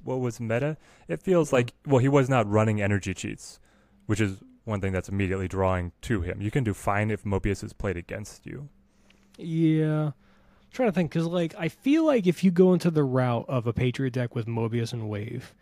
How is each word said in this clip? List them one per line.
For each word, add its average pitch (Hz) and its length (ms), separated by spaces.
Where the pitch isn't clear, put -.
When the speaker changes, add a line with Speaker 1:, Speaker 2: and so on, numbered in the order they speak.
Speaker 1:
what 131 160
was 123 180
meta. 120 380
It 165 140
feels 170 260
Speaker 2:
Mm-hmm. - 80
Speaker 1:
like, 123 160
well, 135 120
he 127 100
was 139 200
not 127 180
running 107 360
energy 98 320
cheats, - 440
which 107 160
is 98 180
one 104 180
thing 98 100
that's 92 160
immediately 95 400
drawing 92 440
to 110 180
him. 90 220
You 104 80
can 143 120
do 107 120
fine 104 360
if 107 140
Mobius 98 400
is - 80
played 95 240
against 98 480
you. 143 240
Speaker 2:
Yeah. 156 680
I'm 147 60
trying 254 180
to - 20
think, 165 200
'cause, 165 120
like, 170 340
I 165 100
feel 302 360
like 262 220
if 175 180
you 190 60
go 185 240
into 175 160
the 151 140
route 127 440
of 123 180
a 120 60
Patriot 127 400
deck 123 220
with 117 120
Mobius 113 460
and 113 160
Wave, 107 540